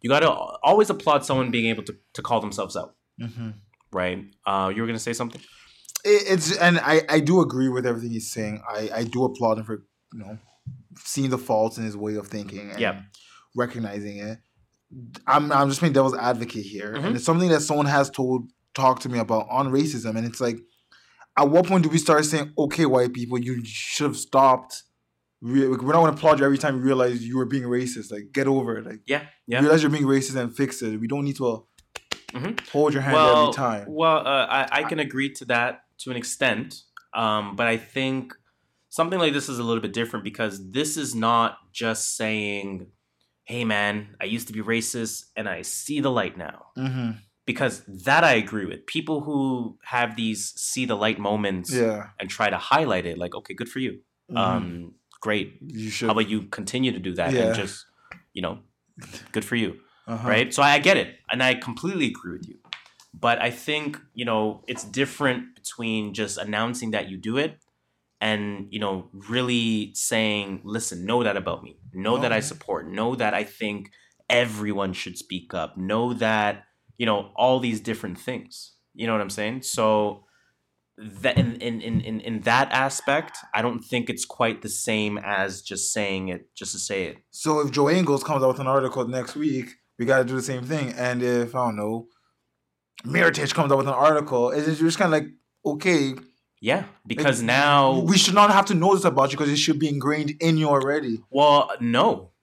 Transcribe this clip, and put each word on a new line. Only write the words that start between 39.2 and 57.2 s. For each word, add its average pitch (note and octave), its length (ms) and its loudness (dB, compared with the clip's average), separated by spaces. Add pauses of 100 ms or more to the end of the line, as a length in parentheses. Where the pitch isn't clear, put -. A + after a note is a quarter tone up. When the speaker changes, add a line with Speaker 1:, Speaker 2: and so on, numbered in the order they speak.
Speaker 1:
this C#3 160 -2
is B2+ 100 -6
a A#2+ 40 -4
little A#2 200 0
bit G#2 100 -6
different A2+ 320 -4
because G2 460 -6
this D3+ 260 -4
is C3+ 180 -6
not A2+ 440 2 (140)
just - 440 -4
saying, G2+ 720 -4 (560)
"Hey, A#2+ 200 -6
man, G#2 560 -2
I - 40 -4
used A2+ 240 -6
to A2 60 -14
be A2 60 -6
racist A2+ 640 -4 (120)
and G#2+ 120 -6
I F2 140 -8
see - 380 -6
the C#3+ 100 0
light G#2 260 -2
now." E2+ 300 -14 (120)
Speaker 2:
Mm-hmm. C3 320 -4 (360)
Speaker 1:
Because B2 360 -4 (220)
that D3+ 200 4
I D3+ 100 6
agree G#2+ 320 -2
with. F2+ 200 -12
People D#3 340 -4
who C3 640 -2
have A#2+ 320 -2
these A2 400 -4
see - 280 -6
the A#2+ 120 -2
light G#2 240 0
moments G2+ 520 -2
Speaker 2:
Yeah. A2 360 -2 (100)
Speaker 1:
and G2+ 100 -10
try G#2 220 0
to G2 80 -2
highlight A2+ 480 0
it, E2 120 -6
like, F2 180 -8
"Okay, - 180 -14
good A#2+ 140 -10
for - 100 -10
you. B2+ 140 -4 (380)
Speaker 2:
Mm-hmm. - 60 -6
Speaker 1:
Um, F2 580 -2 (260)
great. G#2+ 420 -4
Speaker 2:
You A2 280 -10
should. A#2 180 -4
Speaker 1:
How A2 40 2
about G#2+ 160 2
you G#2+ 140 -2
continue B2 500 -4
to G2 60 -8
do F#2 160 -8
that F2 180 -2